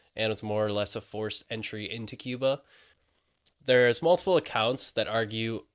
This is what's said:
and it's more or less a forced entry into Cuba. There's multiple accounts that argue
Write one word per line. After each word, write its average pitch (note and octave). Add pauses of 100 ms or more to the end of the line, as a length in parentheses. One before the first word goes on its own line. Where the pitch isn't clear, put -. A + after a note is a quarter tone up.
(140)
and A2
it's G#2
more G#2+
or G#2+
less G2+
a A2+
forced G#2+
entry A2
into A2+
Cuba. C3+ (1040)
There's B2
multiple F3
accounts B2+
that A2
argue A2+ (100)